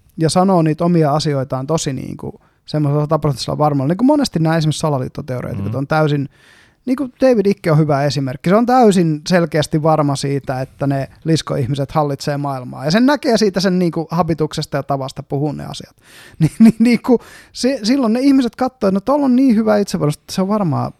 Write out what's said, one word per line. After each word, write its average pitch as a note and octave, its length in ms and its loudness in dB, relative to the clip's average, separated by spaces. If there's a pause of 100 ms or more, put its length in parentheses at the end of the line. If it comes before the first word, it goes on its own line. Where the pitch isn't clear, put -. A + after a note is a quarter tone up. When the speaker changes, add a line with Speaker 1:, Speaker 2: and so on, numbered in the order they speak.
(160)
Speaker 1:
ja D#3+ 140 0
sanoo F#3 320 4
niitä D#3 220 0
omia D#3+ 280 2
asioitaan C3+ 540 -2
tosi, D#3 260 -2
niinku, - 480 -10 (260)
semmoisella D3 360 0
sataprosenttisella D3 560 -2
varmalla, C#3+ 300 0
niin F3 100 0
kuin B3 80 2
monesti C#4+ 320 2
nämä D#3+ 180 2
esimerkiksi D#3 240 0
salaliittoteoreetikot B2+ 920 -6
Speaker 2:
Mm. B2 60 -6
Speaker 1:
on C#3 80 -6
täysin, D3 420 0 (580)
niinku C4 220 -2 (120)
David A#3+ 260 4
Icke F#3+ 260 0
on D3 60 4
hyvä D3 260 2
esimerkki, C#3 460 -2
se G3+ 60 6
on A#3 100 2
täysin F#3+ 600 4
selkeästi D#3+ 540 0
varma D3+ 340 0
siitä, C#3 440 -6
että C#3 260 -8
ne C#3 220 -4 (160)
liskoihmiset C#3+ 680 -2
hallitsee D3 440 -4
maailmaa. C3+ 480 -8
Ja D3+ 60 -2
sen A#3 160 4
näkee C#4+ 320 2
siitä G3 220 0
sen, F#3 180 0
niinku, E3+ 320 -2
habituksesta D#3+ 640 -4
ja C3+ 60 -4
tavasta C3+ 400 -8
puhua D3 300 -4
ne - 140 -10
asiat. - 300 -16 (220)
<laughs> - 200 -16
Ni-, D#3+ 200 2
ni-, A3+ 200 8
niinku, A#3 420 2 (320)
se, B3 300 -2
silloin A#3 300 0
ne B3 80 0
ihmiset C4+ 360 2
katsoo, B3+ 320 -2
että F#3+ 80 2
no, G3 40 -2
tolla C#4+ 240 0
on B3+ 120 2
niin C4 200 4
hyvä G#3+ 200 2
itsevarmuus, D#3+ 400 -2
että - 180 -20
se F#3+ 80 0
on F#3+ 60 -2
varmaa D3 520 -2